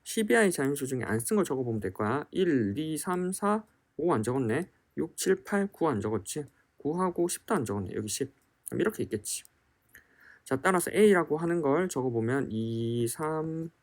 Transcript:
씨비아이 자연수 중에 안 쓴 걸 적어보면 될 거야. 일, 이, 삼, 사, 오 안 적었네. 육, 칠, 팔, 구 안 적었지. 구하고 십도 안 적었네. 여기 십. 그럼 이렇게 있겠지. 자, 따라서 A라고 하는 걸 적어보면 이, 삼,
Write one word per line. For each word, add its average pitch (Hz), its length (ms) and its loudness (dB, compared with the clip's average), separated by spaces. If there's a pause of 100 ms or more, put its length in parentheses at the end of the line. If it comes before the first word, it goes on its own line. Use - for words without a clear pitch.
씨비아이 220 480 2
자연수 139 360 0
중에 127 160 -2
안 107 160 0
쓴 - 160 -2
걸 113 80 4
적어보면 120 380 -2
될 92 120 -4
거야. 113 380 -2
일, 139 460 2
이, 156 200 -4
삼, 180 360 -2
사, 208 320 0 (320)
오 165 160 2
안 110 100 2
적었네. 127 460 0 (280)
육, 160 200 -4
칠, 190 260 0
팔, 202 240 0
구 165 220 -2
안 110 100 0
적었지. 110 460 -4 (320)
구하고 175 500 0
십도 - 280 -4
안 139 100 0
적었네. 101 300 -4
여기 104 120 -4
십. - 260 -6 (360)
그럼 - 100 -4
이렇게 202 240 -2
있겠지. - 400 -8 (1000)
자, 135 160 -2
따라서 185 300 2
A라고 180 460 6
하는 170 240 0
걸 151 280 2
적어보면 127 600 0
이, 113 580 -2
삼, 160 640 -4 (140)